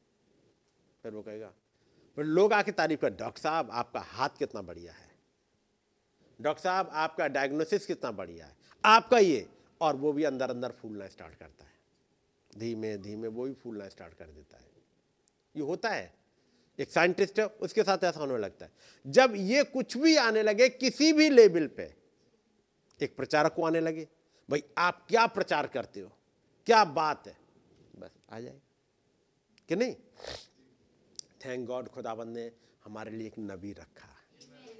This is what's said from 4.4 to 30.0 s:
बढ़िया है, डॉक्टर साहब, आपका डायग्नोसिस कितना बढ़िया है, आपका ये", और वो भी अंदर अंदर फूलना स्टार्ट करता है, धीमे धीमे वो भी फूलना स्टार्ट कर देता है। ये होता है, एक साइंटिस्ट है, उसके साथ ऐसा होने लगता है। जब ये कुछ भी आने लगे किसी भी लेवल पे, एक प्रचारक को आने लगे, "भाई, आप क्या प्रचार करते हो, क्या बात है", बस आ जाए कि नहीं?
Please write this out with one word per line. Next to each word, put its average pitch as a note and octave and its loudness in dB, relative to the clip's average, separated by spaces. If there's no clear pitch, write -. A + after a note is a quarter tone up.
बढ़िया E2+ -16
है, - -20
डॉक्टर D3+ -4
साहब, F#3 -2
आपका D#3+ -2
डायग्नोसिस C#3+ -2
कितना C#3+ -6
बढ़िया F2 -12
है, - -20
आपका A3+ 6
ये", D3+ 2
और D3+ 0
वो C#3+ -2
भी D3+ -2
अंदर C3 -2
अंदर B2+ -8
फूलना G#2 -14
स्टार्ट F2+ -20
करता - -20
है, - -20
धीमे A2 -8
धीमे G#2+ -12
वो A#2 -8
भी C3+ -8
फूलना G#2 -14
स्टार्ट E2+ -20
कर E2+ -20
देता D2+ -20
है। - -20
ये D3+ -6
होता F3 -6
है, A2+ -8
एक C3+ -8
साइंटिस्ट F#3 2
है, G#3+ 0
उसके F#3+ -2
साथ F#3+ 2
ऐसा D#3 0
होने C#3 -4
लगता F#2+ -8
है। D#2 -20
जब A#3 6
ये G#3+ 2
कुछ - -6
भी D#4 4
आने A3 2
लगे G#3+ 6
किसी C4+ 2
भी D4+ 6
लेवल F#3 10
पे, - -12
एक - -6
प्रचारक D3+ 2
को E3 -4
आने E3 0
लगे, D#3+ -4
"भाई, D3 -2
आप F3 -2
क्या A3+ 4
प्रचार D#3 -2
करते - -10
हो, F#2+ -18
क्या A3 6
बात D3+ -4
है", - -20
बस F#2 -18
आ A2 -16
जाए C3 -18
कि E3 0
नहीं? A#3 -2